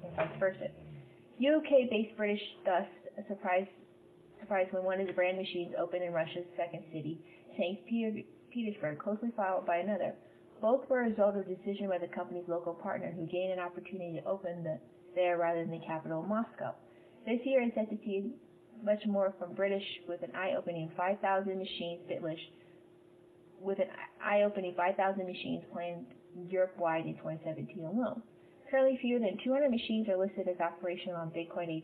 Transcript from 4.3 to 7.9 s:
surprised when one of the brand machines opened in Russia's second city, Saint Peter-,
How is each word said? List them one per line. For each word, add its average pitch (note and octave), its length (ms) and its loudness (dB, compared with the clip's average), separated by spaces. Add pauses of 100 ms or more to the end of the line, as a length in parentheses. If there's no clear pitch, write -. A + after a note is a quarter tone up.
surprised F#3+ 320 2
when F#3 100 0
one F#3+ 180 2
of F#3+ 60 0
the F3+ 60 -2
brand F#3 260 4
machines F3 400 -4
opened F3 240 0
in F3 100 -2
Russia's E3 320 0 (120)
second E3+ 260 -4 (100)
city, D#3+ 280 -6 (360)
Saint F#3+ 300 -2
Peter-, A3+ 400 -2 (260)